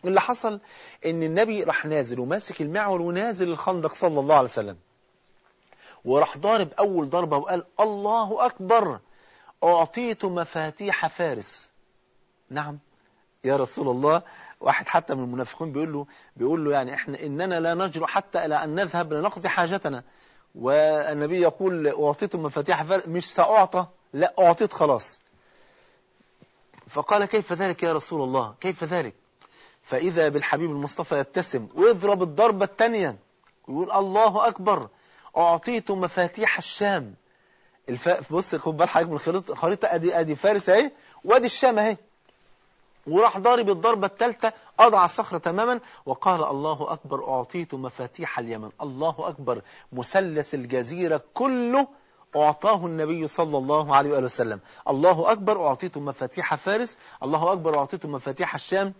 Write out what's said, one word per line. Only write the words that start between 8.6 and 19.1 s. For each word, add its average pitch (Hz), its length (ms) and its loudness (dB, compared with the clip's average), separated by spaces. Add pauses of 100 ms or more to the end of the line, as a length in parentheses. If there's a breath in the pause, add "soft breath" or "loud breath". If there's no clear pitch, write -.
أعطيت 175 640 2
مفاتيح 170 840 -4
فارس." 139 640 -6 (800)
"نعم 147 300 -8 (640)
يا 131 120 2
رسول 135 320 -2
الله." 143 340 2 (400 loud breath)
واحد - 260 0
حتى 165 280 0
من 131 80 -6
المنافقين 127 480 -8
بيقول 151 220 -6
له، 143 120 -8 (300 soft breath)
بيقول 147 300 0
له: 143 60 0
"يعني 135 220 0
إحنا، 139 260 -8
إننا 165 400 -4
لا 165 140 0
نجرؤ 170 320 -4
حتى 180 400 -2
إلى 151 180 0
أن 156 120 -6
نذهب 170 380 -2